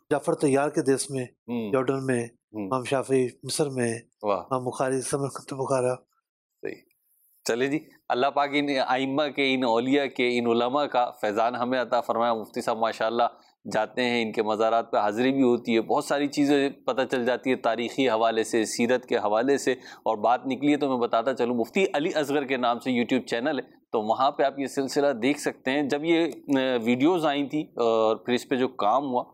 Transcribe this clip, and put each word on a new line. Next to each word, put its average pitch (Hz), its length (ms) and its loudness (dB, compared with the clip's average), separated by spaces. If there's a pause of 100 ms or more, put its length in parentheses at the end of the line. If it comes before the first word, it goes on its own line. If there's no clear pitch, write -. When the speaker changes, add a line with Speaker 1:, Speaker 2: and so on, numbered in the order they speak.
(100)
Speaker 1:
جعفر 151 240 0
طیار 143 340 2
کے 151 140 -2
دیس 131 280 0
میں، 131 140 -6
Speaker 2:
ہوں۔ 117 480 -8
Speaker 1:
جارڈن 131 340 0
میں، 120 200 0
Speaker 2:
ہوں۔ - 380 -12
Speaker 1:
امام 127 200 -2
شافعی 131 420 0 (160)
مصر 139 280 -4
میں، 120 280 -2 (240)
Speaker 2:
واہ۔ 101 160 0
Speaker 1:
امام 127 260 -6
بخاری 131 360 -2
سمرقند 139 520 -6
بخارا۔ 127 420 0 (680)
Speaker 2:
صحیح۔ - 120 -8 (720)
چلے 120 220 -2
جی، 151 220 -6 (200)
اللہ 127 180 0
پاک 143 260 0
ان 143 140 0 (220)
ائمہ 135 340 0 (140)
کے، 135 180 2
ان 131 100 0
اولیاء 131 420 2
کے، 123 320 0
ان 120 80 0
علماء 123 380 2
کا 127 260 0
فیضان 113 440 0
ہمیں 123 280 -2
عطا 120 180 0
فرمایا۔ 117 340 0
مفتی 110 260 -6
صاحب 113 180 -2
ماشاءاللہ 113 440 0 (500)
جاتے 117 320 0
ہیں، 120 180 0
ان 110 100 -4
کے - 100 0
مزارات 113 500 0
پہ 127 40 0
حاضری 110 360 2
بھی 135 100 2
ہوتی 120 320 2
ہے، 113 60 4
بہت 117 240 0
ساری 143 220 0
چیزیں 139 420 2
پتہ 127 420 -4
چل 123 160 -2
جاتی 123 240 0
ہے 123 60 2
تاریخی 120 520 0
حوالے 110 360 2
سے، 113 200 0
سیرت 120 420 0
کے 123 100 0
حوالے 113 420 2
سے، 135 140 0
اور - 440 -6
بات 123 300 0
نکلی 135 260 0
ہے 147 40 2
تو 139 120 0
میں 131 100 0
بتاتا 117 360 0
چلوں، 120 220 0
مفتی 151 360 0
علی 151 220 -2
اصغر 143 300 0
کے 131 120 -2
نام 120 220 0
سے 131 120 -4
YouTube 120 360 0
چینل 131 320 -2
ہے، - 220 -12 (120)
تو 113 100 0
وہاں 113 280 2
پہ 147 120 -2
آپ 139 160 0
یہ 135 80 -4
سلسلہ 139 400 0
دیکھ 135 340 0
سکتے - 300 -4
ہیں۔ 147 120 0
جب 147 220 -2
یہ، 165 160 4
اے، 131 640 0
ویڈیوز 151 420 2
آئی 143 220 0
تھیں 151 140 -4
اور 113 540 2
پھر 123 180 -2
اس - 140 -2
پہ 135 80 0
جو 127 120 2
کام 113 340 0
ہوا، 123 320 -4